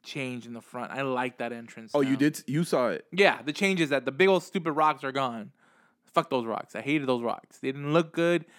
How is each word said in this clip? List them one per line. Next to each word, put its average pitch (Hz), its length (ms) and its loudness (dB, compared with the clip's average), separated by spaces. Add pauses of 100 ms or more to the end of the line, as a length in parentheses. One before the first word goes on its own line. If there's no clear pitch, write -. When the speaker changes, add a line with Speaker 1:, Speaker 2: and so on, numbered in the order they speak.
Speaker 1:
changed 127 420 -8
in 120 80 -14
the 113 80 -14
front. - 300 -10
I 127 100 -4
like 127 380 -2
that 120 120 -4
entrance 117 440 -14
Speaker 2:
Oh, 147 60 4
you 135 100 4
Speaker 1:
now. 135 60 4
Speaker 2:
did 147 180 4
s-, - 100 -12
you 156 180 0
saw 127 260 2
it? - 220 -4
Speaker 1:
Yeah, 180 300 4
the 147 120 -6
change 190 280 0
is 151 80 2
that 135 160 0
the 131 60 -2
big 160 160 4
old 185 160 4
stupid 165 300 -4
rocks 151 300 2
are 135 80 -4
gone. 139 400 -4 (520)
Fuck - 260 0
those 123 160 0
rocks. - 300 -6
I 110 60 -6
hated 139 260 0
those 123 160 2
rocks. - 340 -6
They 135 140 -4
didn't 143 200 -4
look 160 220 2
good. 170 320 2 (140)